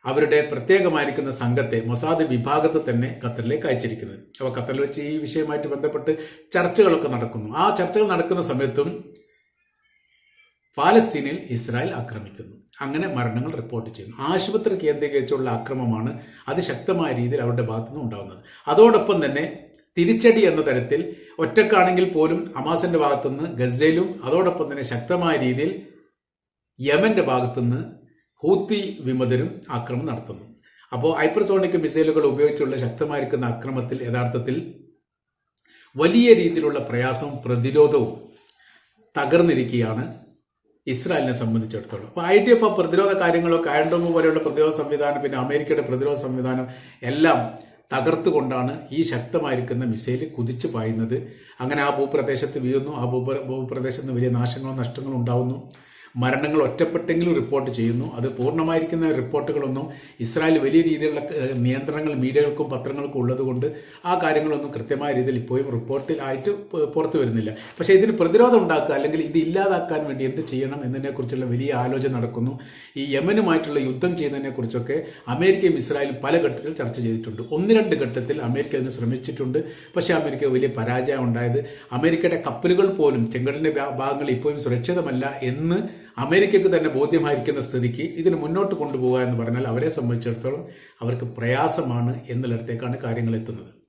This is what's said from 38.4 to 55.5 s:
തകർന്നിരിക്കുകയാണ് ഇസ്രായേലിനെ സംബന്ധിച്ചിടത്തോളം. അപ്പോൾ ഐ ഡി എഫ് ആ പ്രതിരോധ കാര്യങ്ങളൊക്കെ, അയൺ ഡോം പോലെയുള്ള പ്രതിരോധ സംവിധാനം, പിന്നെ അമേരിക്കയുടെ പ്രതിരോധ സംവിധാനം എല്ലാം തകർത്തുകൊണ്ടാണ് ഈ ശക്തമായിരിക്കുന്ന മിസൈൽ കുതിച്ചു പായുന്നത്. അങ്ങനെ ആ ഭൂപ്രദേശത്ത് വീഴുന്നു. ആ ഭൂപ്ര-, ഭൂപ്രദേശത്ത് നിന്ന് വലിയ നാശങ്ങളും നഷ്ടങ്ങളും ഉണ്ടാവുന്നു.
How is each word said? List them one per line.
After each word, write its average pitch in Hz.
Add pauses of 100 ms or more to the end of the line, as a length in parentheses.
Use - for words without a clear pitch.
തകർന്നിരിക്കുകയാണ് 127 (720)
ഇസ്രായേലിനെ 131
സംബന്ധിച്ചിടത്തോളം. 110
അപ്പോൾ 170
ഐ 202
ഡി 247
എഫ് 220
ആ 214
പ്രതിരോധ 185
കാര്യങ്ങളൊക്കെ, 170
അയൺ 151
ഡോം 170
പോലെയുള്ള 160
പ്രതിരോധ 151
സംവിധാനം, 147
പിന്നെ 135
അമേരിക്കയുടെ 143
പ്രതിരോധ 131
സംവിധാനം 127 (360)
എല്ലാം 151 (580)
തകർത്തുകൊണ്ടാണ് 135 (100)
ഈ 156
ശക്തമായിരിക്കുന്ന 127
മിസൈൽ 123 (120)
കുതിച്ചു 123
പായുന്നത്. 113 (440)
അങ്ങനെ 143
ആ 139
ഭൂപ്രദേശത്ത് 139
വീഴുന്നു. 135
ആ 120
ഭൂപ്ര-, 127
ഭൂപ്രദേശത്ത് 131
നിന്ന് 123
വലിയ 127
നാശങ്ങളും 123
നഷ്ടങ്ങളും 131
ഉണ്ടാവുന്നു. 123 (460)